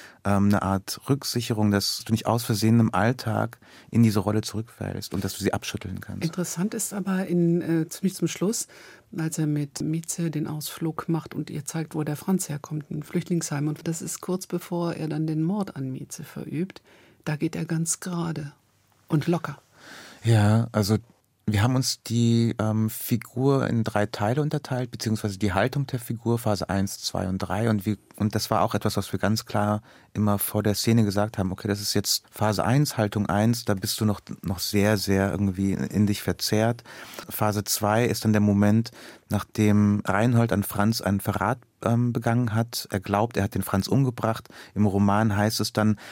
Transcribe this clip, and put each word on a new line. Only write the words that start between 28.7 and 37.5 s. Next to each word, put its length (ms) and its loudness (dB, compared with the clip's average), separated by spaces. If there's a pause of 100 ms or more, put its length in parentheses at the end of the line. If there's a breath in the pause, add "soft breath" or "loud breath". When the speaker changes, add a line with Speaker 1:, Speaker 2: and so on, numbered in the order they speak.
Speaker 1:
etwas, 220 0
was 140 -4
wir 60 -4
ganz 300 0
klar 340 0 (320 loud breath)
immer 240 2
vor 240 -2
der 140 2
Szene 280 4
gesagt 360 0
haben, 120 0
okay, 160 -6
das 140 -2
ist 140 -4
jetzt 340 0
Phase 340 0
eins, 340 2
Haltung 280 0
eins, 400 2
da 80 0
bist 260 -4
du 60 2
noch, 160 0 (220)
noch 160 -4
sehr, 380 4
sehr 340 2
irgendwie 420 0
in 320 2
dich 160 0
verzerrt. 600 0 (460 loud breath)
Phase 340 0